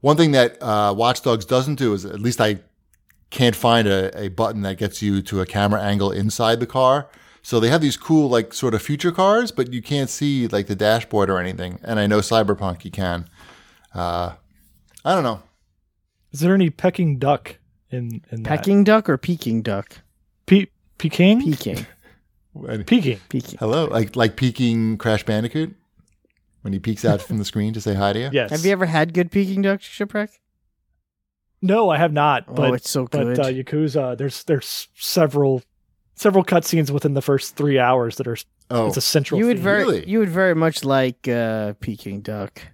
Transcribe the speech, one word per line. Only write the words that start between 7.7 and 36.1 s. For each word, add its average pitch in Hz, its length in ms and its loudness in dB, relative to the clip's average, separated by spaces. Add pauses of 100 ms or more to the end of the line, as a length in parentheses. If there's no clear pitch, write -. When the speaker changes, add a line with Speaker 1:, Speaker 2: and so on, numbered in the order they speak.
Speaker 1:
these 143 160 0
cool, 156 320 2
like, 117 260 0
sort 123 200 -2
of 107 80 0
future 147 300 -2
cars, 208 380 2
but 123 220 -4
you 120 100 -6
can't 143 260 -2
see, 139 400 -2
like, 101 180 -2
the 101 100 -4
dashboard 104 540 2
or 92 80 0
anything. 90 440 -8
And 110 160 -4
I 104 80 2
know 104 140 4
Cyberpunk 101 640 0
you 92 60 -12
can. 87 380 -4 (680)
Uh, 87 400 -4 (680)
I 165 100 2
don't 170 100 0
know. 110 180 -4 (920)
Speaker 2:
Is 139 80 -8
there 180 140 4
any 185 160 4
pecking 165 480 -2
duck 135 400 -2 (320)
in, 120 400 -8
in 113 140 -10
that? 107 40 -8
Speaker 3:
Pecking 196 360 2
duck 214 240 4
or 139 100 2
peking 117 440 -2
duck? 101 360 -6 (480)
Speaker 2:
Pe-, 190 200 6 (320)
Peking? 190 440 4
Speaker 3:
Peking. 127 440 -4 (840)
Speaker 1:
And 110 160 -6
Speaker 2:
Peking. 143 440 2
Speaker 3:
Peking. - 320 -8
Speaker 1:
Hello, 123 240 0
like, 113 320 -2
like 113 180 2
peeking 117 640 0
Crash 107 260 0
Bandicoot 113 480 -4 (920)
when 98 100 -6
he 95 80 -4
peeks 110 240 -4
out 107 180 2
from - 160 -4
the 104 60 -2
screen 107 300 -4
to 110 60 -8
say 104 140 -2
hi 101 180 0
to 104 60 -2
you. 131 140 -6
Speaker 2:
Yes. 123 180 0
Speaker 3:
Have 160 160 -4
you 196 60 4
ever 185 140 0
had 160 280 0
good 175 160 0
peking 196 320 0
duck, 196 200 0
Shipwreck? 208 580 -8 (1200)
Speaker 2:
No, 196 280 2
I 151 80 2
have 165 140 2
not. 147 360 2
Speaker 3:
Oh, - 60 -14
Speaker 2:
But, 127 200 2
Speaker 3:
it's - 160 -6
so 131 160 -2
Speaker 2:
but, 143 160 -2
Speaker 3:
good. 123 160 0
Speaker 2:
uh, 147 60 2
Yakuza, 131 760 -2
there's, 139 260 -6
there's - 520 -4
several, 139 640 0 (540)